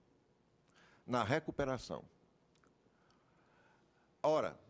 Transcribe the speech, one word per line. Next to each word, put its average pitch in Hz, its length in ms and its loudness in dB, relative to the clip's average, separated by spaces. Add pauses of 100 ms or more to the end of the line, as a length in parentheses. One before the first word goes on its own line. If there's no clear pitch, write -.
(1080)
na 120 160 2
recuperação. 131 800 -2 (2250)
Ora, 127 360 2 (120)